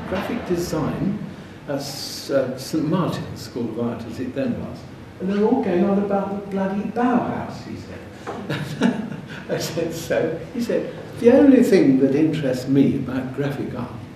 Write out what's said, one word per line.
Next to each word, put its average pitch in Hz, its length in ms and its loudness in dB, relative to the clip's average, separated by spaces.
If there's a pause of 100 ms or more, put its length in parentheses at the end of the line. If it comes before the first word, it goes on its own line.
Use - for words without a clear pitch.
graphic 202 380 -4
design 175 720 -2 (500)
at 143 80 -4
S-, - 540 -8
uh, 123 260 0
Saint 151 320 -2
Martin's - 540 -2
School 117 260 -6
of - 120 -6
Art, 117 260 -4
as 117 120 -10
it 123 160 -6
then 131 320 -2
was, - 120 -10 (420)
and 185 80 -2
they 202 100 0
were 214 100 4
all 254 140 2
going 185 220 2
on 196 140 4
about 196 320 0
the - 200 -8
bloody 196 300 -2 (100)
Bauhaus, - 760 -2
he - 100 -10
said. - 1300 -4 (120)
<laughs> - 300 -12
I 165 80 -2
said, - 340 -4
"So?" - 480 -2 (140)
He 233 60 -2
said, - 340 -2 (260)
"The 233 120 8
only 269 300 10
thing 139 380 8
that 135 140 4
interests 135 540 2
me 139 280 6
about 127 380 -4
graphic 143 420 -4
art 120 140 -8 (260)